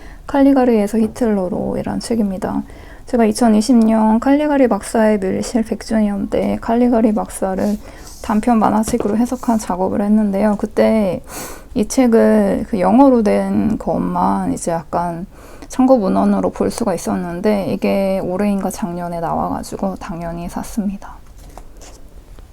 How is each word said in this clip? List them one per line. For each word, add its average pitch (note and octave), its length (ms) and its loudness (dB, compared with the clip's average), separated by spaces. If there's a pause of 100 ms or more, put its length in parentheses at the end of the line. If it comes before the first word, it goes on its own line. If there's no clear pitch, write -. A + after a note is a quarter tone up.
(260)
칼리가리에서 B3 720 4
히틀러로 G#3 800 0
이란 G3 220 -4
책입니다. - 640 -2 (420)
제가 A#3 200 2
이천이십 G#3+ 500 4
년 A3 440 4
칼리가리 C#4 480 4
박사의 G#3+ 520 2
멸실 G3+ 420 -2
백 A3 240 -6
주년 G#3 420 -2
때 G3+ 320 0
칼리가리 A#3 540 2
박사를 G3 640 -2 (460)
단편 A3 340 2
만화책으로 G#3+ 580 0
해석한 A#3+ 440 0
작업을 G3 420 -2
했는데요. G#3 560 2
그때 A3 640 0 (540)
이 G#3+ 120 0
책을 A3 800 4
그 G3+ 120 -2
영어로 A#3+ 420 6
된 G3+ 560 0
것만 F3+ 760 -2
이제 F3 180 -4
약간 E3+ 560 -6 (400)
참고 C4 300 4
문헌으로 G3 520 0
볼 F#3+ 200 -2
수가 G3+ 240 -4
있었는데, F#3+ 760 -2
이게 G3 500 -2
올해인가 G3 480 -2
작년에 F3 520 -6
나와가지고 E3+ 760 -4
당연히 E3+ 540 -10
샀습니다. - 680 -8 (1400)